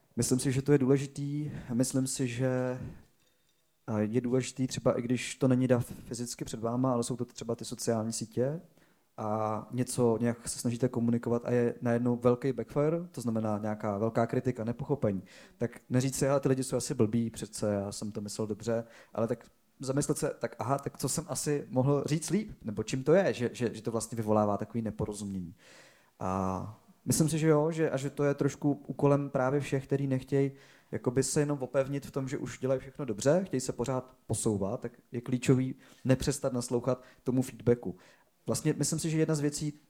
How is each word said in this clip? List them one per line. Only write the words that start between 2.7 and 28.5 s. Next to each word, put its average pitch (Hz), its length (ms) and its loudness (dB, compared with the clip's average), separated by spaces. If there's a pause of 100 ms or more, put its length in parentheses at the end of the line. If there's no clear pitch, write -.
a 107 120 0
je 107 220 0
důležitý 127 460 0
třeba, - 320 0
i - 20 -2
když 120 340 -4
to 135 120 2
není 127 200 4
dav 123 240 2 (140)
fyzicky 117 400 -8
před 113 140 -8
váma, 123 340 0
ale 120 100 2
jsou 127 120 -4
to 120 100 -4
třeba 117 300 -8
ty 113 100 -10
sociální 113 480 -2
sítě 131 480 -2 (560)
a 107 540 -2
něco, 120 500 2
nějak 117 280 0
se - 100 -8
snažíte 120 300 0
komunikovat 117 560 0
a 120 60 -2
je 120 300 2
najednou 120 340 2
velký 123 360 4
backfire, 151 600 0
to 127 100 -10
znamená 110 360 0
nějaká 107 400 -2
velká 113 300 2
kritika, 123 360 -2
nepochopení, 113 600 -2 (340)
tak - 320 -6
neříct 127 260 2
si, 143 100 0
„Hele, 139 140 4
ty 135 100 2
lidi 131 140 2
jsou 127 140 -2
asi 120 160 -4
blbí, 113 360 2
přece 107 440 -4
já 101 180 -2
jsem 104 200 -8
to 107 100 -8
myslel 104 260 -4
dobře,“ 110 360 -2 (300)
ale 113 140 0
tak 120 220 -6 (300)
zamyslet 135 380 0
se, 143 220 -2
tak - 200 -6
aha, 127 180 2
tak - 200 -8
co 139 120 -2
jsem - 180 -4
asi 143 420 -2
mohl 135 360 4
říct 156 240 -2
líp, 208 220 0 (120)
nebo 107 200 -4
čím 131 200 -4
to 151 100 6
je, 175 200 6
že, 117 200 0
že, 120 200 -2
že 110 80 -10
to 117 100 -4
vlastně 113 240 -4
vyvolává 107 420 4
takový 107 240 -4
neporozumění. 104 760 -6 (640)
A 95 640 -4 (240)
myslím 156 240 2
si, 156 100 0
že 156 80 2
jo, 156 240 4
že, 160 180 0
a 135 80 -2
že 139 120 -4
to 143 140 -2
je 143 100 4
trošku 143 380 0 (160)